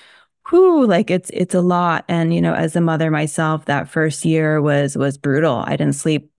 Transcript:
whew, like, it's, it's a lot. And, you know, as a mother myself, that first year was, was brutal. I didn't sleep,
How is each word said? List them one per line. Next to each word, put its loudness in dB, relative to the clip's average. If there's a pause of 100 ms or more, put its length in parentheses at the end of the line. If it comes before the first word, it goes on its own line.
(500)
whew, 4
like, 2
it's, -4
it's -2
a 2
lot. 0
And, 0
you 0
know, 2
as -2
a 2
mother 0
myself, -2
that -4
first -2
year 2
was, 0
was -2
brutal. 0
I -4
didn't 0
sleep, -4